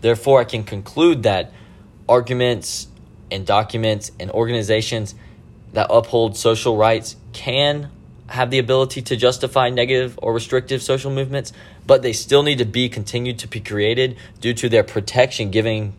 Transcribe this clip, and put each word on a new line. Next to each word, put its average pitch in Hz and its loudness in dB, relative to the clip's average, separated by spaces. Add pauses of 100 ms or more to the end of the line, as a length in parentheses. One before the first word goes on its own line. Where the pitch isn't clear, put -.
Therefore, 117 4
I 120 2
can 117 -8
conclude 123 0
that 98 0 (560)
arguments 123 0 (420)
and 95 -8
documents 107 0
and 95 -10
organizations 110 -2 (580)
that - 0
uphold 113 2
social 113 2
rights 110 2 (160)
can 143 -2 (360)
have 123 -2
the 131 0
ability 131 0
to 120 -4
justify 123 2
negative 127 -2
or 113 -2
restrictive 123 -2
social 135 -2
movements, 135 -6 (340)
but 135 6
they 123 -2
still 143 2
need 147 2
to 123 2
be 120 -2
continued 120 -6
to - -12
be - -10
created 113 0 (240)
due 123 0
to 113 -4
their 110 6
protection 117 -2
given 107 0